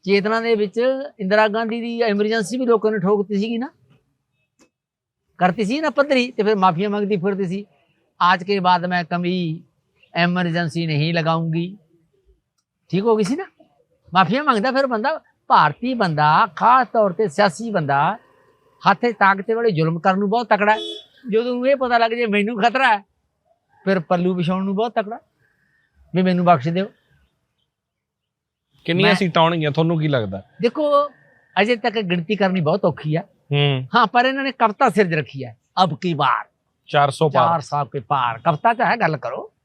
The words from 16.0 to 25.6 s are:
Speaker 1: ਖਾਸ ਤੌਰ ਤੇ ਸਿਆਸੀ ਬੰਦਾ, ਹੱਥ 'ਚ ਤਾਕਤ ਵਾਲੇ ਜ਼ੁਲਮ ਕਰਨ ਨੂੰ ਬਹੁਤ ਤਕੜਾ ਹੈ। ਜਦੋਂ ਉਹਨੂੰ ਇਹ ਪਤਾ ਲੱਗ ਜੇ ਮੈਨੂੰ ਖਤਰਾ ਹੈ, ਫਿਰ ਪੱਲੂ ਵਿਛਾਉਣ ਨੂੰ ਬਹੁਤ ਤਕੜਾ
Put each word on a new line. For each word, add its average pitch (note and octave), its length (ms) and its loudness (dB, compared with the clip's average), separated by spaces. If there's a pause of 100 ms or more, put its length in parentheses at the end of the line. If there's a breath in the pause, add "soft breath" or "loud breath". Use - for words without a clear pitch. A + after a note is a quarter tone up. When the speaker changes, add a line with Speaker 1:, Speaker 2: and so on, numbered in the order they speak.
Speaker 1:
ਖਾਸ A#3+ 320 4
ਤੌਰ G#3 260 0
ਤੇ G#3+ 140 0
ਸਿਆਸੀ G3+ 420 -2
ਬੰਦਾ, D#3+ 480 0 (720)
ਹੱਥ G3 160 2
'ਚ A#3 140 0
ਤਾਕਤ G3 320 2
ਵਾਲੇ A3+ 200 0
ਜ਼ੁਲਮ D#3+ 280 0
ਕਰਨ F#3+ 200 0
ਨੂੰ G3+ 100 -2
ਬਹੁਤ A#3 180 -2
ਤਕੜਾ G#3 260 2
ਹੈ। G#3+ 60 0 (520)
ਜਦੋਂ A#3 180 0
ਉਹਨੂੰ B3 180 -2
ਇਹ C#4 80 4
ਪਤਾ B3 220 0
ਲੱਗ A3+ 140 2
ਜੇ A#3+ 140 -2
ਮੈਨੂੰ G#3 360 -2
ਖਤਰਾ A#3 360 2
ਹੈ, G3 80 -10 (800)
ਫਿਰ F#3+ 140 0
ਪੱਲੂ F3+ 340 0
ਵਿਛਾਉਣ F#3 320 -2
ਨੂੰ G3 100 -4
ਬਹੁਤ A3+ 160 -2
ਤਕੜਾ A3+ 280 -6 (960)